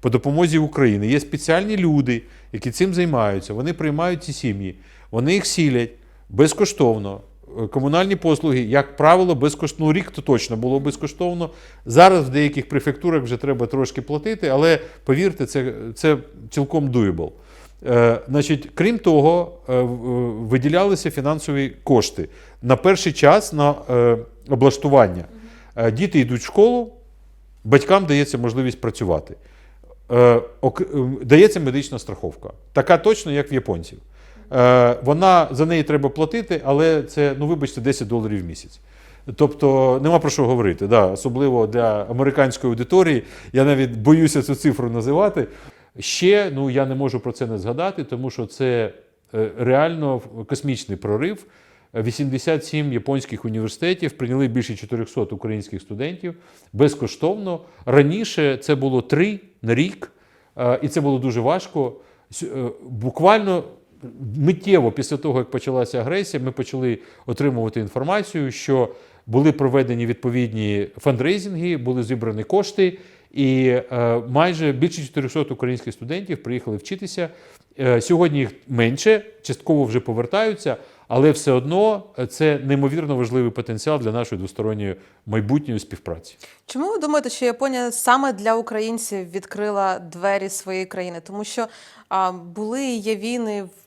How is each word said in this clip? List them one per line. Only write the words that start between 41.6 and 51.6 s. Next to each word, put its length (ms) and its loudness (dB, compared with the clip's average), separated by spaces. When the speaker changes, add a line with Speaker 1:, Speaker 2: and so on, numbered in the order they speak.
Speaker 1:
для 360 0
американської 680 0
аудиторії. 520 2
Я 120 4
навіть 260 2
боюся 520 4
цю 120 -2
цифру 360 0
називати. 560 0
Ще, 560 2
ну, 160 -2
я 160 0
не 80 -4
можу 260 -4
про 120 -6
це 140 -6
не 120 -6
згадати, 460 -6
тому 260 -8
що 160 -8
це, 460 -2
е, 240 -2
реально 580 2
в-, 280 -12
космічний 540 -6
прорив. 480 -4